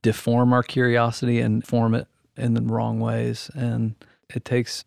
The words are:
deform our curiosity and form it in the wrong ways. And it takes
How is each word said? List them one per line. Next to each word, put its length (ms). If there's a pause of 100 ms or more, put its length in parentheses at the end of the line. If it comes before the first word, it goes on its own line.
deform 520
our 100
curiosity 800
and 240
form 300
it 120 (280)
in 180
the 80
wrong 380
ways. 560
And 400 (380)
it 120
takes 420